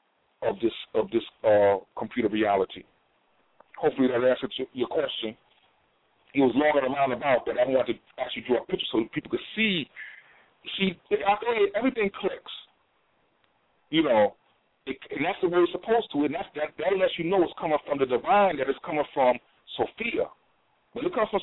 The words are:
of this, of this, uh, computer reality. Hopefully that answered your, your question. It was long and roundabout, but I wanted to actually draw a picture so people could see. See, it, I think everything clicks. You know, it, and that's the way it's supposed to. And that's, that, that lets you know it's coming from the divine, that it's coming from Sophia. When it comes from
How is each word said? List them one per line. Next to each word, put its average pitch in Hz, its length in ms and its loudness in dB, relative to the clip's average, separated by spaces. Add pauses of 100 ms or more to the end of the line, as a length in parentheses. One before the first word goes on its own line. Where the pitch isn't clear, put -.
(420)
of 107 180 -2
this, 113 120 0 (220)
of 104 160 0
this, 113 120 0 (200)
uh, 101 360 6 (180)
computer 113 320 -2
reality. 101 560 0 (960)
Hopefully 135 300 2
that 127 200 2
answered 127 300 0
your, 131 160 -6
your 120 140 -2
question. 127 460 -4 (1000)
It 139 60 2
was 127 140 4
long 147 300 2
and 131 80 0
roundabout, 131 540 0
but 113 100 -4
I 123 80 4
wanted 127 300 0
to - 40 -20 (220)
actually 120 260 -8
draw 123 160 2
a - 40 -16
picture - 260 -6
so 110 120 0 (100)
people - 160 -8
could - 160 -6 (100)
see. 196 320 0 (880)
See, 190 160 0 (160)
it, 208 180 0
I 202 140 4
think 220 340 0
everything 226 360 -2 (100)
clicks. - 320 -6 (1400)
You 156 140 2
know, 110 320 4 (500)
it, 135 140 -10 (160)
and 143 100 -4
that's 190 160 -4
the 185 80 0
way 175 140 2
it's 170 100 2
supposed 220 400 0
to. 147 140 0
And 139 80 -2
that's, 190 220 -8
that, 151 200 -6
that 190 220 0
lets 185 180 2
you 170 80 -4
know 180 180 2
it's 156 160 0
coming 156 280 0
from 143 120 -2
the 135 80 2
divine, 170 520 2
that 131 100 -2
it's 135 160 -2
coming 151 300 -2
from 123 240 4 (400)
Sophia. - 500 -4 (640)
When 139 140 -4
it 180 80 -4
comes 220 160 0
from 196 120 0